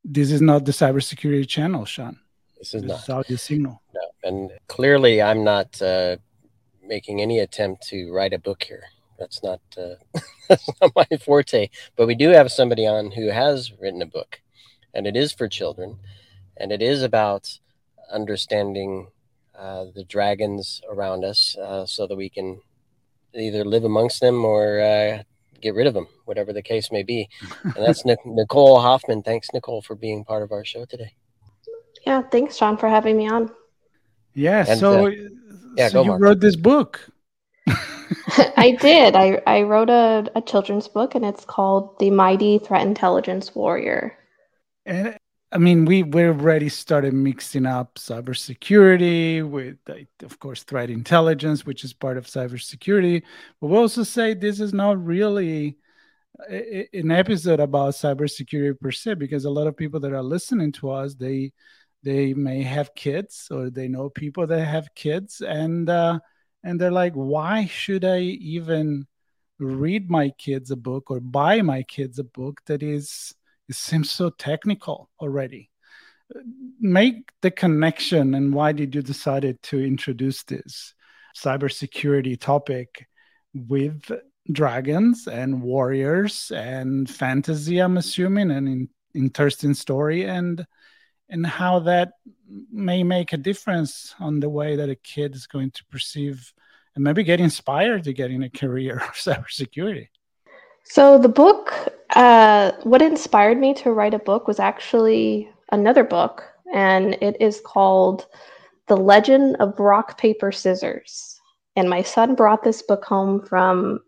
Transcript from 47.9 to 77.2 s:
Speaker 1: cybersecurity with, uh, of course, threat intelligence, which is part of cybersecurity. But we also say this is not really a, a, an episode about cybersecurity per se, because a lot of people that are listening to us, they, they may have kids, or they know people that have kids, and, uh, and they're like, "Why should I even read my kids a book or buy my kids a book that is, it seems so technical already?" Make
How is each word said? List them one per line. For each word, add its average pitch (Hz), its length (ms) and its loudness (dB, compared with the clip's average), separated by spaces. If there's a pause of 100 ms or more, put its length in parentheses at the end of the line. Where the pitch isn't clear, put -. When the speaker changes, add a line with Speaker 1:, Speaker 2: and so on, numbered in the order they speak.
Speaker 1:
cybersecurity 165 1500 2
with, 139 300 -10 (120)
uh, 147 60 -16 (280)
of - 160 -20
course, 135 240 -14
threat 123 260 -6
intelligence, 151 760 0
which 135 180 -12
is 127 80 -14
part 131 260 -8
of 123 100 -12
cybersecurity. 165 960 -2 (360)
But 156 80 -8
we 175 100 2
also 226 260 2
say 220 300 -2
this 208 280 -4
is 202 120 -6
not 196 300 0
really 170 720 -4 (720)
a, 202 460 -10
a, 196 40 -8
an 160 120 -2
episode 175 480 0
about 139 360 -2
cybersecurity 143 840 -6
per 135 120 -8
se, 214 240 -8
because 143 280 -8
a 143 60 -6
lot 147 180 -4
of 147 80 -6
people 156 260 -8
that 139 120 -8
are 131 100 -8
listening 160 500 -4
to 135 180 -10
us, 139 240 -10
they, 135 360 -8 (520)
they 139 300 -2
may 135 300 -4
have 143 320 -6
kids, - 560 -10
or 131 180 -8
they 131 200 -10
know 131 200 -8
people 151 380 -8
that 160 180 -2
have 151 300 -8
kids, 170 460 -8
and, 165 480 -4
uh, 170 300 0 (480)
and 175 120 -6
they're 180 240 0
like, 175 100 -2
"Why 151 520 -4
should 190 380 -6
I 185 160 0 (400)
even 156 480 -4 (500)
read 156 600 -4
my 143 80 0 (100)
kids 131 320 -8
a 135 60 -8
book 127 340 -10
or 127 120 -8
buy 143 400 0
my 135 220 -2
kids 131 360 -12
a 139 60 -10 (160)
book 139 240 -14
that 147 180 -6
is, 147 500 -10 (360)
it 131 60 -14
seems 156 360 -4
so 175 180 -4
technical - 800 -8 (100)
already?" 135 520 -10 (1080)
Make 220 500 0 (100)